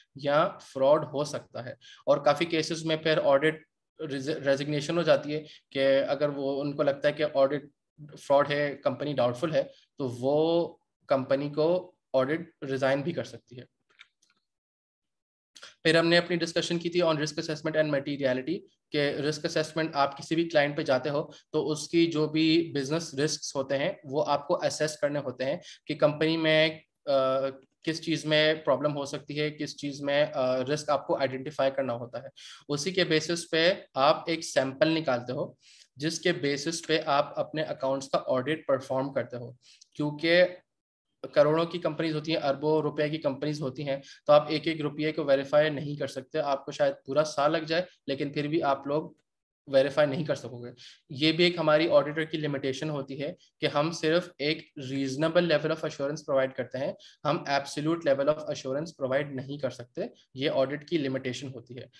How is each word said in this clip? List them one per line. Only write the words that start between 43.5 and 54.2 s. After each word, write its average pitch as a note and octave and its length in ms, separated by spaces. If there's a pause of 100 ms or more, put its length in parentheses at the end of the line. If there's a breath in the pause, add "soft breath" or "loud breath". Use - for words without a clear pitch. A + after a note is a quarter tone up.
होती C3+ 220
हैं, C3+ 180 (260 loud breath)
तो D3 60
आप D3 180
एक D3+ 160
एक D#3 140
रुपये D3+ 300
को D#3 120
verify C#3 460
नहीं D3 280
कर C#3 100
सकते। C3+ 320
आपको C#3 320
शायद C#3 220
पूरा C#3 300
साल D3+ 280
लग D#3+ 140
जाए E3 200 (240 loud breath)
लेकिन C#3+ 220
फिर D3 160
भी D#3 140
आप C#3 260
लोग D#3 280 (520)
verify C#3 380
नहीं C#3+ 200
कर D3 100
सकोगे। B2 360 (400 loud breath)
ये D3+ 200
भी F3 140
एक F3 140
हमारी D#3 280
auditor D3 380
की D#3 120
limitation C#3+ 520
होती C#3 280
है D#3 180 (260 soft breath)
कि D3+ 60
हम D3 240
सिर्फ E3 500